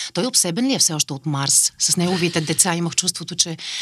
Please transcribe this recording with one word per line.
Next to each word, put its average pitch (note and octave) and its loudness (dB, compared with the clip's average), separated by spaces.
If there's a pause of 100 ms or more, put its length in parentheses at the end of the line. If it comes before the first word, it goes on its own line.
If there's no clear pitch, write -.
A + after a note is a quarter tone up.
(140)
Той F3+ 0
обсебен A#3+ 0
ли C4+ 2
е F#3+ 2
все - 2
още D3+ -2
от C3 -8
Марс? C#3 2
С - 2
неговите F3 2
деца E3 2
имах E3+ -2
чувството, F3 -4
че, D#3+ 0 (240)